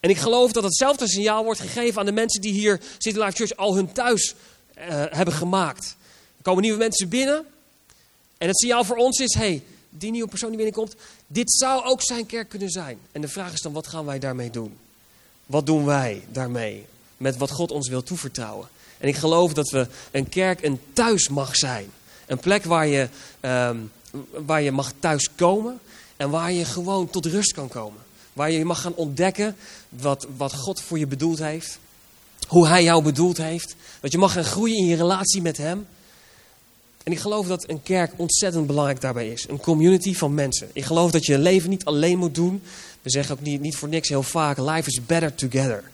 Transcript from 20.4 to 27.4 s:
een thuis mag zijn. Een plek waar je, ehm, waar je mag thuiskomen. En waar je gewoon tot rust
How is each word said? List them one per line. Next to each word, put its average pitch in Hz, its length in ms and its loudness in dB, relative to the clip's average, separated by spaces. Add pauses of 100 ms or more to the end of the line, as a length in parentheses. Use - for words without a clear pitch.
een 139 180 0 (120)
thuis 226 360 2
mag 139 280 -2
zijn. 113 340 -2 (360)
Een 131 120 -4
plek 196 260 2
waar 165 220 2
je, 139 220 2 (320)
ehm, 123 360 0 (540)
waar 156 320 -2
je 139 80 2
mag 135 280 -2
thuiskomen. 190 840 0 (360)
En 143 140 -4
waar 165 220 -2
je 175 120 0
gewoon 175 460 -2
tot 170 160 -4
rust 196 260 0